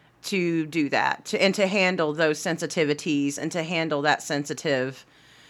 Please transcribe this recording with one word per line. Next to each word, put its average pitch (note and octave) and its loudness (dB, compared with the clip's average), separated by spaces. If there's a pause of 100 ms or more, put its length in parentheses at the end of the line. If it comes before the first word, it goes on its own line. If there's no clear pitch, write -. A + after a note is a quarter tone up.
(220)
to E3+ 0
do D3 -2
that, C3 0
to, - 0
and F#3+ 4
to G3+ 2
handle F#3 2
those D#3 2
sensitivities D3 0
and D#3 -4
to E3 -4
handle D#3+ -2
that D3 2
sensitive C#3+ -4 (440)